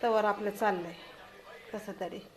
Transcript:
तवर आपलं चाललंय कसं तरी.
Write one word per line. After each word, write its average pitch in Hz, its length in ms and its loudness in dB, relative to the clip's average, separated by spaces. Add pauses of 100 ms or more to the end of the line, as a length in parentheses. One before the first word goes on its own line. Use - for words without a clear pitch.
तवर 220 220 6
आपलं 208 260 2
चाललंय 185 420 2 (800)
कसं 208 260 -6
तरी. 185 200 -4 (180)